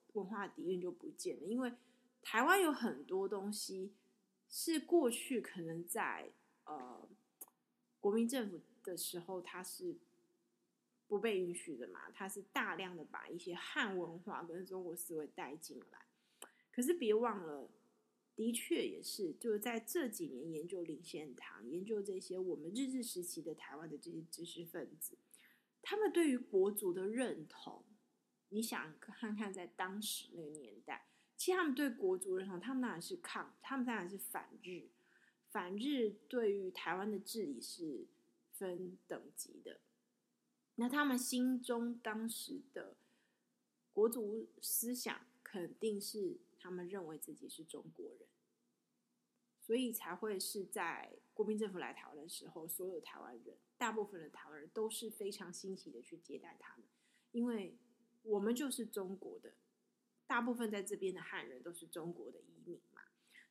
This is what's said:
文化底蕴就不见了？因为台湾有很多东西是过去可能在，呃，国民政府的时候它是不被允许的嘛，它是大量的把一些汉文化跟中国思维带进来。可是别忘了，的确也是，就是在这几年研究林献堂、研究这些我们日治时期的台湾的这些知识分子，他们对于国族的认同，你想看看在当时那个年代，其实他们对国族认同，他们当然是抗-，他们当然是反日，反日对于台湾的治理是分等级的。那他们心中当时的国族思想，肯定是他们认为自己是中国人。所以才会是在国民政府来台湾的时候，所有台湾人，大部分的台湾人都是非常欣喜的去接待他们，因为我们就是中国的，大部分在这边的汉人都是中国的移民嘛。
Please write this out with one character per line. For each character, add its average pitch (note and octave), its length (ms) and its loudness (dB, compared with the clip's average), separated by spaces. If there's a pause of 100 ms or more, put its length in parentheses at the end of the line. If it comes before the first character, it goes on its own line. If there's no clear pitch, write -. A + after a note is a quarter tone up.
(140)
文 G3 120 -2
化 G3+ 220 -2
底 - 160 -8
蕴 F3+ 160 2
就 F3+ 100 0
不 - 220 -8
见 D#3+ 300 -2
了？ D3 40 -8
因 A#3 140 2
为 B3 140 0 (480)
台 A3+ 220 4
湾 F#4 180 10
有 D#4+ 100 8
很 G3 320 0
多 F#3+ 240 2
东 G3+ 240 0
西 F#3+ 400 -4 (580)
是 D#4+ 300 4
过 D4+ 320 8
去 A#3 300 0
可 - 200 -8
能 E3 240 -2
在， B2 460 0 (320)
呃， - 460 -10 (920)
国 G3+ 140 6
民 A#3 120 8
政 A#3 240 2
府 E3 120 -6 (200)
的 F3+ 140 -4
时 - 240 -2
候 F3+ 220 -4
它 F3+ 200 -8
是 F3+ 360 -6 (1120)
不 G#3 120 4
被 G#3+ 180 6
允 F3+ 160 2
许 E3+ 220 -6
的 A#2 140 -8
嘛， D#2 220 -12
它 G3+ 180 -6
是 G3+ 120 -6 (120)
大 G#3+ 220 2
量 F3+ 200 -4
的 D#3 80 -8
把 - 240 -10
一 E3+ 100 -6
些 E3+ 160 -6
汉 G3 460 0
文 E3 200 -2
化 E3 240 -6
跟 E3+ 220 -6
中 F#3 160 -6
国 F3 140 -4
思 - 200 -6
维 D3+ 120 -2
带 D3+ 300 -8
进 D3 200 -12 (140)
来。 - 140 -20 (680)
可 B3 100 2
是 C#4+ 120 6
别 A#3+ 200 6
忘 G#3+ 320 4
了， C#3+ 240 -6 (640)
的 A3+ 200 2
确 A#3 340 2
也 G2+ 160 -6
是， F3+ 300 -2
就 A#3 180 0
是 G#3 80 4
在 A#3 180 0
这 C4 300 2
几 F3+ 200 -4
年 C3+ 220 -6
研 D#3+ 160 -4
究 F3+ 180 -4
林 D#3+ 200 -6
献 D#3 320 -8
堂、 G2+ 340 -12
研 F3 140 -2
究 G#3+ 180 0
这 G3 160 -4
些 F#3 220 -4
我 F#3 160 0
们 D#3+ 180 -6
日 C4 140 0
治 C4 160 -2
时 F3+ 180 -2
期 E3 200 -6
的 D#3 120 -6
台 C#3+ 220 -10
湾 D#3 140 -8
的 C#3+ 80 -6
这 E3 120 -12
些 E3 120 -6 (100)
知 E3 140 -6
识 E3+ 180 -8
分 D#3+ 380 -6
子， - 160 -8 (640)
他 - 160 -2
们 G#4+ 160 6
对 E4 160 8
于 B3+ 80 6
国 G3+ 340 6
族 G#3 220 2
的 F#3+ 120 0
认 G#3+ 400 2
同， - 380 -14 (640)
你 G#3 140 0
想 E3+ 400 -2
看 G#3+ 340 -6
看 G#3 180 -2
在 F3+ 140 -6
当 F#3+ 340 -2
时 - 300 -4
那 E3+ 100 -8
个 D3 100 -8
年 A#2+ 340 -12
代， - 240 -8 (260)
其 - 160 4
实 F#4 60 8
他 F4+ 80 6
们 C4+ 100 6
对 C#4+ 140 4
国 F#3 280 4
族 F#3 200 0
认 F#3+ 100 -2
同， F3+ 100 -4
他 A3 160 -2
们 B3+ 80 2
当 B3 80 2
然 F3 120 -4
是 - 160 -6
抗-， - 440 -6
他 - 140 -4
们 B3 100 4
当 A#3+ 80 2
然 F#3+ 160 0
是 G3 80 -6
反 - 320 -4 (140)
日， F3 240 -8 (640)
反 F#3 280 -2
日 A#3 380 4 (140)
对 A3+ 240 6
于 F#3 180 0
台 E3+ 240 0
湾 G#3 160 2
的 G3 80 0
治 G#3+ 240 -2
理 C#3 160 -2
是 C#3 480 -6 (460)
分 F3+ 440 -4 (120)
等 D#3+ 120 -4 (140)
级 - 260 -10
的。 - 200 -12 (920)
那 A#3 140 2
他 D4 160 6
们 B3+ 140 6
心 B3 420 4
中 A#3 380 0
当 A3 280 -2
时 - 340 -6 (120)
的 - 220 -10 (1000)
国 G#3+ 160 8
族 A3 380 0 (140)
思 A#3+ 340 0
想， - 320 -4 (160)
肯 E3+ 340 -4
定 G#3 240 2
是 G3 380 -2 (180)
他 F3+ 140 -12
们 F3+ 160 -4
认 F#3+ 180 -6
为 D#3 140 -8
自 D3+ 160 -10
己 - 120 -14
是 - 160 -14
中 - 300 -12
国 - 240 -12
人。 - 100 -20 (1300)
所 - 160 2
以 B3+ 160 2
才 F3+ 240 -6
会 G#3 240 -2
是 G3 240 -4
在 E3+ 560 -4 (140)
国 G#3+ 120 2
民 G#3+ 100 2
政 G#3 160 0
府 F3+ 60 -6
来 C3+ 160 -4
台 - 140 -12
湾 C#3+ 100 -14
的 D3+ 100 -12
时 - 200 -10
候， E3 200 -8
所 F3+ 200 -4
有 F3 140 -4
台 - 180 -14
湾 B2 240 -10
人， - 140 -16 (200)
大 A#3 140 2
部 A3 120 0
分 G3+ 160 -6
的 D3+ 100 -12
台 - 200 -16
湾 D3+ 100 -14
人 D#3 140 -14
都 A3 160 2
是 A3 200 -4
非 G#3 220 -4
常 F3+ 220 -8
欣 F#3+ 240 -6
喜 E3 140 -14
的 A#2+ 100 -12
去 E3 160 -14
接 - 220 -10
待 E3 200 -16
他 - 180 -18
们， - 80 -20 (460)
因 A#3 140 2
为 G#3 320 -2 (460)
我 G#3+ 160 4
们 A3+ 160 4
就 C4 160 0
是 B3 140 -2
中 G3 320 -2
国 G2 220 -10
的， - 140 -16 (720)
大 A#3+ 160 4
部 A#3+ 100 4
分 A3+ 200 0
在 G3+ 100 0
这 G3 140 -4
边 F#3 180 0
的 E3 80 -8
汉 D#3+ 260 -6
人 B2+ 140 -12
都 E3+ 100 -8
是 E3+ 140 -14
中 E3 260 -6
国 A#2+ 200 -10
的 D#2+ 80 -18
移 - 260 -20
民 E3+ 140 -10 (120)
嘛。 - 100 -18 (500)